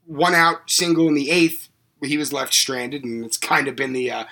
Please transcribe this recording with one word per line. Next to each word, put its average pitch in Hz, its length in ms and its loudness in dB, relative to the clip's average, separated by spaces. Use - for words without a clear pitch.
one 165 300 2
out 165 340 2
single 165 380 4
in 156 80 4
the 139 160 0
eighth. 165 380 2
He 143 140 -2
was 143 160 -4
left 131 200 -4
stranded, 131 500 -2
and 117 200 -8
it's 113 140 -6
kind 143 300 0
of 127 80 -8
been 135 180 -4
the, 127 180 -4
uh, 113 200 -8